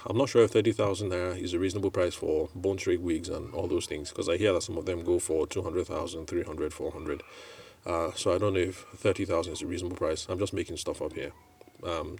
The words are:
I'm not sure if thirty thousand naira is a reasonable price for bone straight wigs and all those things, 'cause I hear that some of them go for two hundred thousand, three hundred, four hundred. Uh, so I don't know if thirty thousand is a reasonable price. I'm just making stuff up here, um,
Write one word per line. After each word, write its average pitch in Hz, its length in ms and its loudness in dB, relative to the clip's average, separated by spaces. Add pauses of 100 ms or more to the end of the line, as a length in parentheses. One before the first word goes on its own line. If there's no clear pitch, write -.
I'm 101 100 0
not 131 120 4
sure 117 160 8
if 104 80 4
thirty 110 180 6
thousand 101 400 0
naira 90 260 0
is 90 160 -4
a 85 60 0
reasonable 95 320 2
price 87 240 2
for 78 400 0
bone 95 240 0
straight 87 220 2
wigs 85 280 0
and 80 240 -6
all 82 140 -2
those - 200 0
things, 76 260 -6
'cause 87 160 -2
I 85 80 2
hear 101 160 4
that 85 100 2
some 87 160 -6
of 73 80 -6
them 87 160 -2
go 87 160 4
for 80 260 0
two - 180 -2
hundred 85 260 -2
thousand, 80 400 -6
three 87 160 -2
hundred, 76 280 -4
four 76 200 -6
hundred. 76 320 -6 (600)
Uh, 82 300 0
so - 180 2
I 90 60 4
don't 101 160 2
know 92 60 4
if 92 340 -2
thirty 101 300 2
thousand 82 300 0
is - 80 -6
a - 40 -4
reasonable 87 300 -4
price. 78 320 -2
I'm 92 100 -2
just 98 140 0
making 85 240 -4
stuff - 260 -4
up 76 120 -4
here, - 180 -6 (500)
um, 82 380 -4